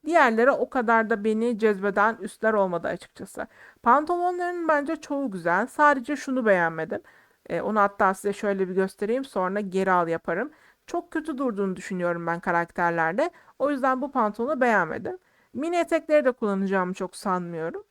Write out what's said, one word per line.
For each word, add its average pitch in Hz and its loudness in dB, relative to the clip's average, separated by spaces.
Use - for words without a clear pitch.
Diğerleri 262 4
o 247 0
kadar 226 2
da 214 -2
beni 220 0
cezbeden 202 2
üstler 220 -2
olmadı 190 0
açıkçası. - -10
Pantolonların 349 0
bence 302 0
çoğu 277 -6
güzel. 180 0
Sadece 294 2
şunu 262 -4
beğenmedim. 165 2
Ee, 170 -4
onu 214 0
hatta 202 2
size 202 -4
şöyle 196 -2
bir 185 -4
göstereyim, 208 -2
sonra 190 -2
geri 190 -2
al 175 4
yaparım. 170 -4
Çok 339 -6
kötü 311 -6
durduğunu 202 -2
düşünüyorum 175 -4
ben 170 -2
karakterlerde. 170 0
O 285 0
yüzden 262 0
bu 285 -6
pantolonu 240 -2
beğenmedim. 208 0
Mini 320 -4
etekleri 320 2
de 254 4
kullanacağımı 196 0
çok 185 -8
sanmıyorum. 180 -4